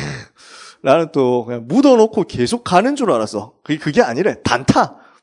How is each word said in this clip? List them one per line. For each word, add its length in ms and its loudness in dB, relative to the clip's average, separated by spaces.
나는 300 2
또 340 0
그냥 200 -10
묻어놓고 580 4
계속 380 -4
가는 320 0
줄 160 -2
알았어. 520 -4
그게, 160 -6
그게 240 0
아니래. 400 -2
단타. 540 0